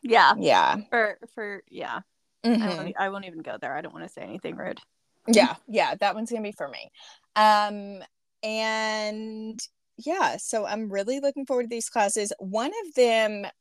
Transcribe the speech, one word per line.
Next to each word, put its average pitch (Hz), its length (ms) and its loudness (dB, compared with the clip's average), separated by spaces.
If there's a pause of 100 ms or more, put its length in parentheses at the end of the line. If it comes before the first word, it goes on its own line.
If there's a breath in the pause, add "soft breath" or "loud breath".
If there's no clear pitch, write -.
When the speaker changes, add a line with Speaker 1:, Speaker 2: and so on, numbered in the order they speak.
Speaker 1:
Yeah. 214 380 8
Speaker 2:
Yeah. 95 380 4 (140)
Speaker 1:
For, 220 280 0 (160)
for, 208 340 -10
yeah. - 320 -10 (440)
I 233 40 2
won't 233 140 4
Speaker 2:
Mm-hmm. 185 260 -4
Speaker 1:
e-, - 80 -10
I 196 120 -2
won't 196 180 -10
even 165 160 -14
go 107 180 -10
there. 135 160 -6
I - 40 -6
don't 165 120 -12
wanna 165 160 -14
say - 140 -16
anything - 320 -10
rude. - 240 -8 (480)
Speaker 2:
Yeah, 240 300 6 (100)
yeah, 175 300 0
that 202 180 0
one's 226 160 -6
gonna 226 120 -6
be 208 100 -8
for 147 160 -10
me. - 220 -16 (440 loud breath)
Um, 208 720 2 (400)
and, 220 1120 -4 (380)
yeah, 311 400 0
so 208 300 -4
I'm 208 220 -4
really 202 300 -2
looking 277 280 -2
forward 247 180 0
to 226 40 -10
these 233 220 -6
classes. 208 480 0
One 214 320 -2 (160)
of 311 80 -18
them 220 520 2 (140)